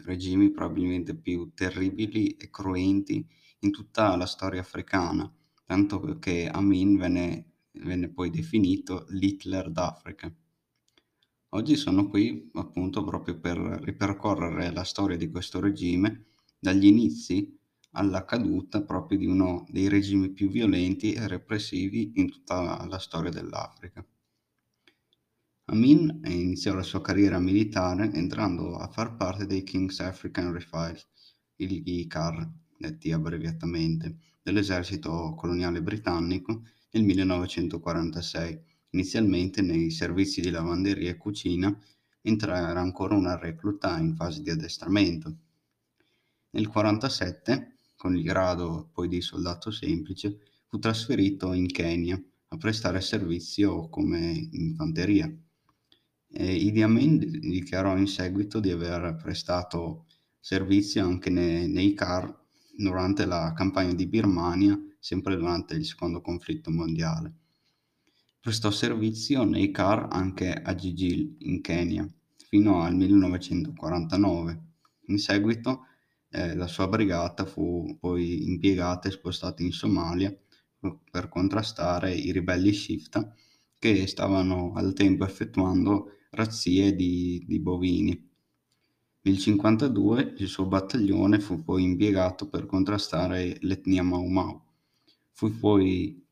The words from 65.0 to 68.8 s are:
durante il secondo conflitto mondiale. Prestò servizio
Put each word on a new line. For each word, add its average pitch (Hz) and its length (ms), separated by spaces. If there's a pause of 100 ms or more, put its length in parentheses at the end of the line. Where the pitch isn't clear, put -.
durante 85 380
il 80 100
secondo 87 340
conflitto 160 520
mondiale. 160 640 (1080)
Prestò 107 300
servizio 117 720